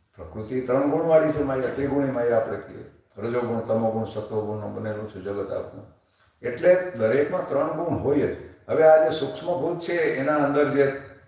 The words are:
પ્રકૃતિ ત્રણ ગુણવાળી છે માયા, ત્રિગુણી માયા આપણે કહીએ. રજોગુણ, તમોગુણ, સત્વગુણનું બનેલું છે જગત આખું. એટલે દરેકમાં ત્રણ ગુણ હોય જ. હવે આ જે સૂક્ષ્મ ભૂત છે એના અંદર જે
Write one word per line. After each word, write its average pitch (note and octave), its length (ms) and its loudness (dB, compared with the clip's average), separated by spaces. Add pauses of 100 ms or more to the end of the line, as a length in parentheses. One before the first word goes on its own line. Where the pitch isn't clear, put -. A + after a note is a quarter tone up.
(160)
પ્રકૃતિ G#2+ 460 -6
ત્રણ C3+ 280 2
ગુણવાળી D#3+ 420 4
છે C#3+ 120 -2
માયા, C3 180 -2
ત્રિગુણી C3+ 500 0
માયા A#2+ 260 2
આપણે - 200 -2
કહીએ. - 340 -16 (260)
રજોગુણ, A#2 420 -4
તમોગુણ, A2 460 -2
સત્વગુણનું G#2+ 720 -6
બનેલું G#2+ 340 -8
છે F#2+ 100 -16
જગત G2 320 -6
આખું. - 340 -10 (560)
એટલે F3 500 2
દરેકમાં B2+ 560 0
ત્રણ C#3 200 0
ગુણ D#3+ 300 -4
હોય C3+ 380 0
જ. - 20 -12 (320)
હવે D3+ 140 4
આ D#3 200 8
જે - 60 2
સૂક્ષ્મ C#3 360 -4
ભૂત F3 340 -2
છે F3 140 -6
એના D3+ 420 0
અંદર C#3 340 2
જે C#3 320 2 (260)